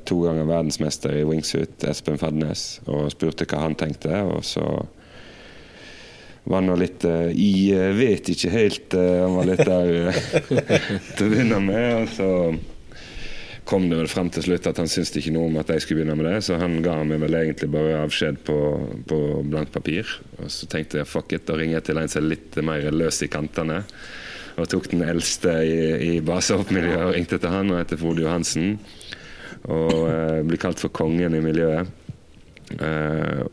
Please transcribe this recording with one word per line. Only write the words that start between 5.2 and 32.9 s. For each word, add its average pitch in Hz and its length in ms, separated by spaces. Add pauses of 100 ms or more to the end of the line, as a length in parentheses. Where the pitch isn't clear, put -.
var 95 140
han 92 80
nå 90 100
litt, - 240
eh, 85 320
"Jeg 98 640
vet 104 320
ikke 87 240
helt", - 400
eh, 90 240
han 92 160
var 90 80
litt 92 240
der, 90 240 (160)
eh, 139 880 (140)
<laughs> - 60
til 101 80
å 110 80
begynne 113 260
med, 107 320
og 113 160
så 95 220 (1400)
kom 92 220
det 82 80
vel 80 100
frem 90 240
til 78 140
slutt 87 200
at - 140
han 82 80
syntes 85 220 (100)
ikke 78 140
noe 82 160
om 78 100
at 78 80
jeg 80 160
skulle 80 160
begynne 78 160
med 78 80
det, 92 160
så 92 160
han 85 240
ga 82 140 (100)
meg 76 160
vel 78 160
egentlig 78 320
bare 78 320
avskjed 76 460
på, 78 80 (500)
på 78 140 (260)
blankt 76 300
papir. 80 340 (320)
Og - 80
så - 240
tenkte 78 300
jeg, 73 80
"Fuck - 260
it", 80 80
da 80 140
ringer 80 180
jeg 80 80
til 78 160
en 80 80
som 76 160
er 78 60
litt - 340
mer 78 260
løs 78 300
i 76 80
kantene, 80 540 (760)
og 82 160
tok 90 160
den 87 160
eldste 85 480 (160)
i, 82 80 (240)
i 85 140 (100)
basehoppmiljøet 87 840
og - 20
ringte 87 260
til 87 140
han, 98 180
og 87 120
heter 82 180
Frode 82 240
Johansen, 82 480 (960)
og, 80 240 (160)
eh, 80 400
blir 82 160
kalt 90 160
for - 80
kongen 82 480
i 80 80
miljøet, 82 480 (880)
eh, 78 720